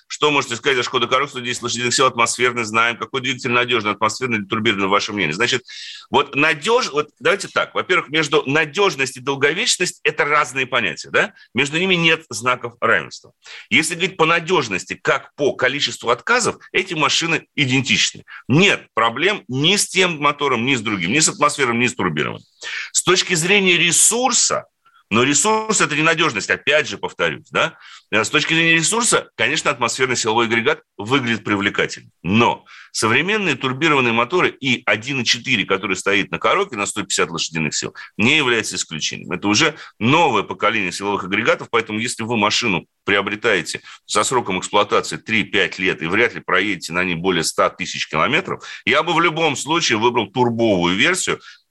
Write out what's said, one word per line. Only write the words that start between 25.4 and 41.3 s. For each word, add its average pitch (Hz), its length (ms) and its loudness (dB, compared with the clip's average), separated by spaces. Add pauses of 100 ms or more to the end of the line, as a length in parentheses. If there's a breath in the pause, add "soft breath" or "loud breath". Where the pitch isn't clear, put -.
это 151 140 0
ненадежность, 156 540 0
опять 135 400 2
же 101 80 -8
повторюсь, 85 540 -4
да? 139 260 0 (340 loud breath)
Э, 107 120 4
с - 60 -4
точки 151 260 0
зрения 165 180 4
ресурса, 165 640 2
конечно, 143 320 0
атмосферный 127 460 0
силовой 113 320 2
агрегат 117 340 0 (160)
выглядит 117 460 0
привлекательно. 98 680 -2 (140)
Но 101 420 2 (260 loud breath)
современные 160 640 0
турбированные 131 580 0
моторы 120 360 2
и 127 380 -2
один 110 340 -2
и 113 40 -2
четыре, 120 400 0
который 95 300 -2
стоит 98 360 -2
на 85 80 -4
Короке 156 360 0
на 101 120 -4
сто - 160 -6
пятьдесят 90 260 -2
лошадиных 80 460 -4
сил, - 180 -6 (240 loud breath)
не 123 200 2
является 117 400 0
исключением. - 540 -8
Это 92 160 -4
уже 147 280 2 (240 loud breath)
новое 127 420 2
поколение 101 500 -2
силовых 98 320 -4
агрегатов, 113 460 -2